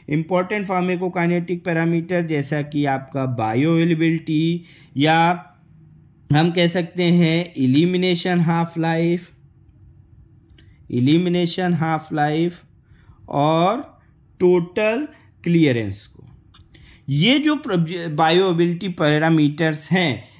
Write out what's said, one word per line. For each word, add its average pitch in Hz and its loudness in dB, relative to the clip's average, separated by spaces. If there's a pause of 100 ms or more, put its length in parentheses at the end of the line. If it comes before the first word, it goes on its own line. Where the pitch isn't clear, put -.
इंपॉर्टेंट 180 -2
फार्माकोकाइनेटिक 180 -2
पैरामीटर 170 -2
जैसा 151 -4
कि 147 -4
आपका 131 -4
बायोअवेलेबिलिटी, 160 0 (320)
या 165 2 (840)
हम 160 4
कह 175 0
सकते 175 -2
हैं 170 2
इलिमिनेशन 175 0
हाफ 165 -2
लाइफ, 170 -2 (1600)
इलिमिनेशन 175 0
हाफ 160 -4
लाइफ 156 -2 (680)
और 165 0 (420)
टोटल 214 0 (360)
क्लियरेंस 127 0
को। - -20 (960)
ये 185 2
जो 302 0
प्र-, 170 -4
बायोअवेलेबिलिटी 170 2
पैरामीटर्स 156 0
हैं, 165 0 (160)